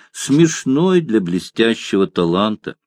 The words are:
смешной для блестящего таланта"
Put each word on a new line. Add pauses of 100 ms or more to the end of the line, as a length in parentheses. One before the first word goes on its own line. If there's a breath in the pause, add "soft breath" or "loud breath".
(120)
смешной
для
блестящего
таланта"